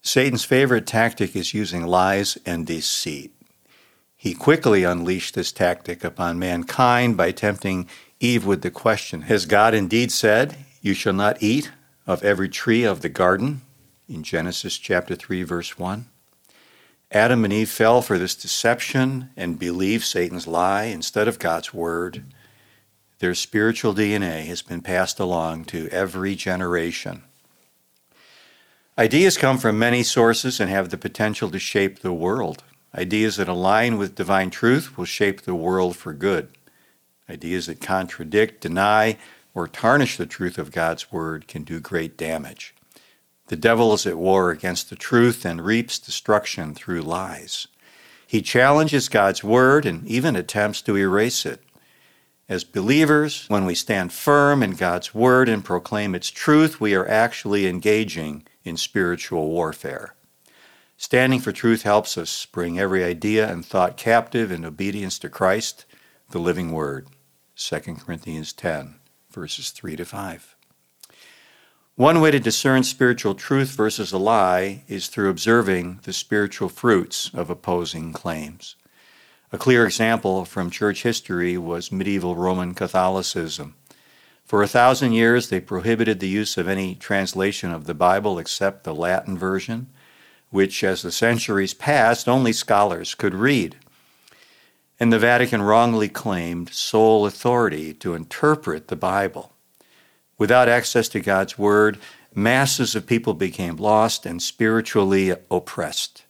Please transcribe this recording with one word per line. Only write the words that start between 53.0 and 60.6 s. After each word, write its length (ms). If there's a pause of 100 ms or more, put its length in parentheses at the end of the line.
when 160
we 120
stand 360
firm 500
in 100
God's 440
word 320
and 160
proclaim 500
its 160
truth, 520
we 140
are 120
actually 580
engaging 800 (200)
in 120
spiritual 760
warfare. 640 (840)